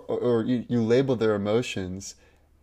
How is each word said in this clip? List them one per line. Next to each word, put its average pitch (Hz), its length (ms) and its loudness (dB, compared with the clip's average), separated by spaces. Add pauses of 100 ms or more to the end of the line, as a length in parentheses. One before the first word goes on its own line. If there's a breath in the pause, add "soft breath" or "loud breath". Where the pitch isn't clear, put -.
or, 117 120 -4
or 117 240 2
you, 120 240 -2
you 120 140 0
label 127 340 2
their 107 200 2
emotions 101 800 -4 (480 soft breath)